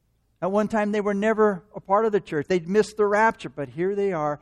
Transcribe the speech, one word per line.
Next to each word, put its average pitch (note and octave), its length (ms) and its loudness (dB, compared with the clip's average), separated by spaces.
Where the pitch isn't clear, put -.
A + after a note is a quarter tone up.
At F#3 100 -2
one G#3 160 0
time, G#3 240 -2
they G#3+ 100 -2
were G3+ 120 -2
never G#3 500 2
a F#3 60 -14
part G#3 240 2
of A3 60 0
the G3+ 100 0
church. D3 260 -4
They'd F3+ 200 0
missed G#3 300 0
the G#3 80 2
rapture, G#3 440 0
but C#3 200 -10
here E3+ 240 -4
they G3+ 200 -2
are, D3+ 280 -2